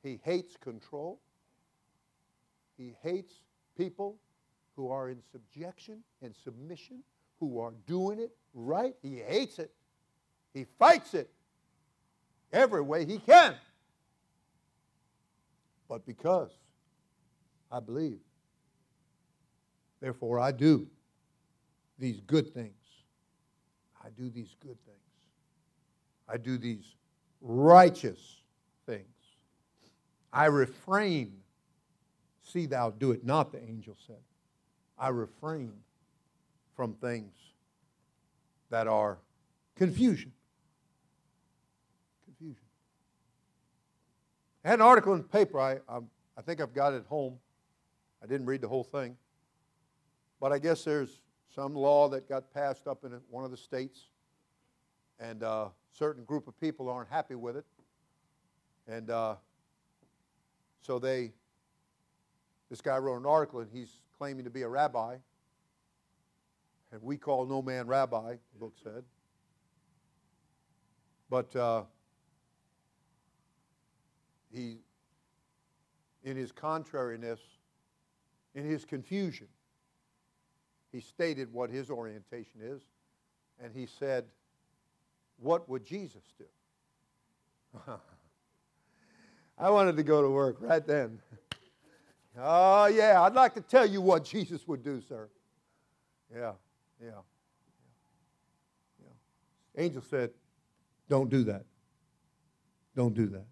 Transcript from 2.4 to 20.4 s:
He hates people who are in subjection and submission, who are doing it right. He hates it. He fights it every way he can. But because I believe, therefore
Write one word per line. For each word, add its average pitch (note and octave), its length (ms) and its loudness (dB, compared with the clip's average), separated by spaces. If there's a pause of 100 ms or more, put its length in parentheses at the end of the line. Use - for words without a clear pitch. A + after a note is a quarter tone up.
He B2 260 -20
hates F3+ 320 -8 (420)
people G3+ 400 -8 (600)
who C3 140 -8
are C3 200 -6
in B2 100 -14 (100)
subjection E3+ 720 -20 (200)
and A#2 120 -18
submission, D#3 680 -18 (360)
who C3 220 -6
are A2+ 120 -8 (140)
doing F#3 320 -4
it A3+ 120 -8 (240)
right. E3+ 480 -4
He C#3 140 -12
hates E3+ 420 -4
it. D#3+ 120 -12 (840)
He C3+ 100 -10 (140)
fights A#3+ 360 8
it D3+ 160 -4 (1200)
every G#3+ 280 2
way D3 240 -2
he G3 140 -6
can. A#3 360 10 (2250)
But A2+ 180 -12
because D#3 440 -2 (1200)
I B2 100 -6
believe, B2 400 -6 (1800)
therefore A#2+ 400 -4